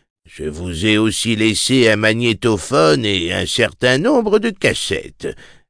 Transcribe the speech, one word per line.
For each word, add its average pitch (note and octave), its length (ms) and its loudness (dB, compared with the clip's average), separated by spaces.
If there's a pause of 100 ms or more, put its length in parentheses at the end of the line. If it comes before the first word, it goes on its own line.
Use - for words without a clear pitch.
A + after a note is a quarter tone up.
(260)
Je - 180 -14
vous E2 400 -6
ai G#2+ 140 4
aussi A2 360 0
laissé A2 540 2
un G#2+ 80 4
magnétophone A#2 1120 0
et F2+ 260 -2
un F#2 140 -2
certain B2 500 0
nombre G#3+ 420 2
de A3+ 120 -2
cassettes. - 800 -4 (400)